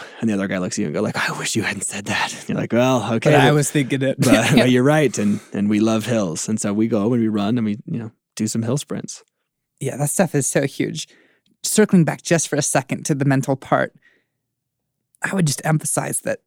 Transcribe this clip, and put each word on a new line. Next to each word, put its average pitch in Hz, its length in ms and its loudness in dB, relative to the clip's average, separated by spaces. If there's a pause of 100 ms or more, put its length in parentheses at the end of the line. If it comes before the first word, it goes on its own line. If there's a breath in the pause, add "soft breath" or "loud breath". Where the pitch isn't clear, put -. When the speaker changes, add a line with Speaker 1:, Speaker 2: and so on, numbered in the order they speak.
(200 loud breath)
Speaker 1:
and 117 100 -2
the 104 40 0
other 98 120 -2
guy 98 120 -4
looks 90 200 -4
at - 40 -2
you 95 40 -2
and 76 80 -6
go 85 80 -2
like, 107 140 -2
"I - 220 -4
wish - 180 -6
you 107 60 0
hadn't 98 240 -4
said 101 200 -10
that." 101 320 -4
And - 120 -12
you're - 80 -4
like, - 140 -4
"Well, 123 300 2 (120)
okay, 131 180 2
Speaker 2:
But 147 80 6
I 139 80 6
Speaker 1:
but, 147 60 4
Speaker 2:
was 147 160 2
thinking 135 320 0
it. 131 180 0
Speaker 1:
but, 117 300 4
Speaker 2:
<laughs> 156 40 4
Speaker 1:
but 123 160 6
you're 123 140 6
right, 147 340 4
and, 104 220 0 (120)
and 101 180 0
we 104 100 2
love 110 260 0
hills, 104 420 -2
and 110 120 -2
so 101 120 -4
we 107 140 2
go 113 260 0
and 120 100 2
we 110 60 2
run 107 300 0
and 113 60 -2
we, 104 220 -2
you - 120 -6
know, 113 140 -10 (240)
do 110 100 -2
some 113 160 -4
hill 120 160 -2
sprints." - 460 -10 (560)
Speaker 2:
Yeah, 135 160 -6
that 143 140 -2
stuff - 240 0
is 143 120 0
so 143 200 0
huge. - 420 -6 (540 soft breath)
Circling 196 420 4
back 143 180 -2
just - 260 0
for 147 80 -2
a 143 60 2
second - 440 -2
to 160 80 0
the 139 100 -2
mental 135 320 2
part, - 380 -2 (1300 soft breath)
I - 120 -4
would 185 120 2
just - 180 -2
emphasize 156 560 -2
that - 260 -4